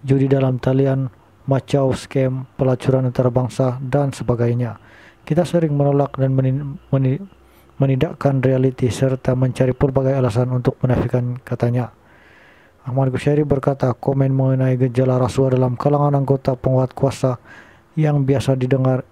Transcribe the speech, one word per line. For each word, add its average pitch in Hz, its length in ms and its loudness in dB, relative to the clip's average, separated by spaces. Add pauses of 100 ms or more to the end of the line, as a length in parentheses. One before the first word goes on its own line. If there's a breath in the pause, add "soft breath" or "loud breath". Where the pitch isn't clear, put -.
judi 135 240 2
dalam 131 320 2
talian, 131 560 0 (320)
macau, 135 480 0
scam, 131 640 -4
pelacuran 131 480 0
antarabangsa, 127 800 0
dan 135 320 -2
sebagainya. 120 640 -2 (480 loud breath)
Kita 160 160 2
sering 156 320 0
menolak 143 400 0
dan 135 160 0
menin-, 131 560 -2
meni-, 135 320 0 (560 soft breath)
menidakkan 135 640 0
realiti 131 480 0
serta 131 480 -2
mencari 127 400 0
pelbagai 135 400 0
alasan 123 320 0
untuk 127 320 -2
menafikan, 123 640 0
katanya. 120 480 -2 (960 soft breath)
Ahmad 131 240 0
Kushairi 147 320 0
berkata, 135 480 0
komen 135 400 0
mengenai 131 480 2
gejala 127 400 2
rasuah 127 400 2
dalam 127 160 0
kalangan 143 400 2
anggota 135 400 0
penguat 131 400 0
kuasa 131 400 -2 (640 loud breath)
yang 147 240 2
biasa 131 320 0
didengar 131 560 0